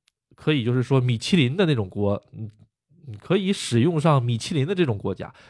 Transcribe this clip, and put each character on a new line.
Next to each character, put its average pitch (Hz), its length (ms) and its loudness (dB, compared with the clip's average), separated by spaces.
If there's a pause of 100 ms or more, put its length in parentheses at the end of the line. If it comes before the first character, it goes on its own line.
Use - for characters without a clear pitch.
(340)
可 - 180 -2
以 135 120 0
就 120 80 0
是 127 100 2
说 131 180 2
米 123 160 0
其 143 200 0
林 135 200 2
的 196 100 2
那 156 80 2
种 104 140 -2
国， 101 340 -2 (100)
嗯， 107 180 -12 (720)
可 - 160 0
以 196 160 0
使 120 280 0
用 160 200 2
上 143 220 4
米 120 160 -2
其 - 160 -6
林 139 120 0
的 196 80 -4
这 180 120 2
种 113 100 0
国 98 180 -4
家。 - 160 -12 (200)